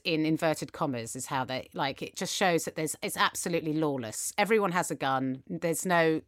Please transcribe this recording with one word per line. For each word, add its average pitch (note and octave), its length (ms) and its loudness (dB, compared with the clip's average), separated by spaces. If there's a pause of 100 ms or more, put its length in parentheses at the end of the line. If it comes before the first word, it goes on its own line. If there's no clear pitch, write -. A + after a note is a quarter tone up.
in D#3 220 2
inverted D#3 460 0
commas B2 420 -4
is C3 120 -10
how C3+ 180 -2
they, B2+ 300 -6
like, C#3+ 280 -2
it - 140 -12
just - 180 -4
shows F3 300 4
that - 120 -8
there's, D#3 260 -4
it's G#3 140 -4
absolutely E3+ 560 0
lawless. C#3 640 -2
Everyone G3+ 360 4
has F3 180 0
a E3 60 -4
gun. C3 520 0
There's E3 380 -2
no, E3 420 4